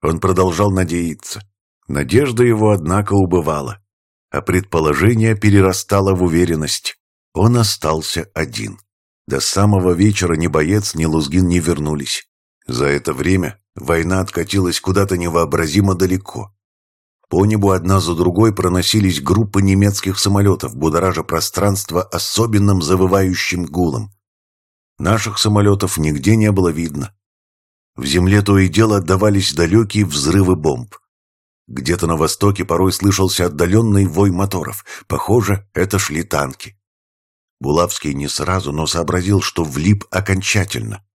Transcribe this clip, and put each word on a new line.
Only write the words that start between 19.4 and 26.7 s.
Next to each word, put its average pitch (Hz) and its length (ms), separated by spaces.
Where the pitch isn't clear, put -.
немецких 98 580
самолетов, 101 580
будоража 82 480
пространство 90 800
особенным 101 800
завывающим 92 840
гулом. 82 480
Наших 104 400
самолетов 101 600
нигде 78 380
не 107 160
было 92 160
видно. 76 480